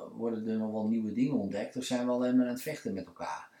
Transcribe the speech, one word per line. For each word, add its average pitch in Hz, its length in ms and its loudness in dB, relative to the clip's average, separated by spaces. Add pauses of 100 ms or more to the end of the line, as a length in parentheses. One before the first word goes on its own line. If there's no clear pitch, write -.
(120)
worden 113 360 -2
er 110 100 0
nog 110 140 0
wel 107 160 0
nieuwe 110 240 2
dingen 135 240 2
ontdekt, 101 400 -2
of 127 80 -4
zijn 123 220 0
we 123 60 2
alleen 123 240 4
maar 127 100 8
aan 123 60 0
het 123 100 -6
vechten - 320 -4
met 90 120 -6
elkaar? - 420 -8 (120)